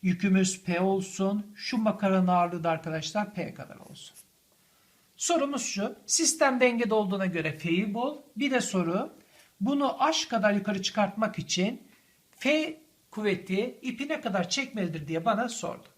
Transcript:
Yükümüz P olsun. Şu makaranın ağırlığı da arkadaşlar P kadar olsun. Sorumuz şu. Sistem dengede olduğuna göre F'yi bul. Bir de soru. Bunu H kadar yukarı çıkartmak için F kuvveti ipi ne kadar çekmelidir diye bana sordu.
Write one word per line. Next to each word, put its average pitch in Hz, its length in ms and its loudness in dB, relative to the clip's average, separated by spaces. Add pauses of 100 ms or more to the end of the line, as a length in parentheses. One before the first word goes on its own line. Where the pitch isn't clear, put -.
Yükümüz 185 600 2
P 175 160 0
olsun. 196 760 0
Şu - 220 -4
makaranın 196 480 2
ağırlığı 175 380 2
da 170 60 2
arkadaşlar 160 640 -4
P 175 200 -6
kadar - 220 -16
olsun. - 400 -20 (1000)
Sorumuz 285 500 0
şu. 202 400 -4
Sistem 285 540 2
dengede 240 340 4
olduğuna 196 320 2
göre 160 320 -2
F'yi 190 360 0
bul. 262 280 -4 (140)
Bir 269 140 0
de 254 100 2
soru. 190 580 0 (420)
Bunu 277 280 2
H 302 400 0
kadar 214 240 2
yukarı 196 300 -2
çıkartmak 214 560 0
için 190 500 -2 (480)
F 311 440 0 (300)
kuvveti 208 720 -2
ipi 262 260 -6
ne 311 120 -4
kadar 190 280 -2
çekmelidir 170 600 -4
diye 165 160 -2
bana 226 240 0
sordu. - 500 -8